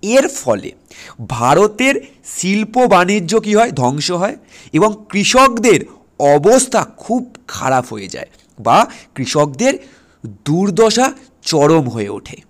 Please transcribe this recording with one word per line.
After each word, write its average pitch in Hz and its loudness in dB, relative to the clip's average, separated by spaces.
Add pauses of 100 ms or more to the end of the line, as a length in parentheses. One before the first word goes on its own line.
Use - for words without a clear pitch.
এর 247 2 (100)
ফলে 107 -4 (600)
ভারতের 208 2 (340)
শিল্প 208 -6 (120)
বাণিজ্য 180 2
কী 214 -6
হয়? 226 2
ধ্বংস 139 -2
হয় 180 -4 (380)
এবং 190 2 (160)
কৃষকদের 233 2 (540)
অবস্থা 220 2 (160)
খুব 240 -4 (260)
খারাপ 127 -2
হয়ে 101 -14
যায় - -14 (300)
বা 113 2 (360)
কৃষকদের 147 -2 (680)
দুর্দশা 208 0 (380)
চরম 151 2
হয়ে 107 -8
ওঠে। - -14 (120)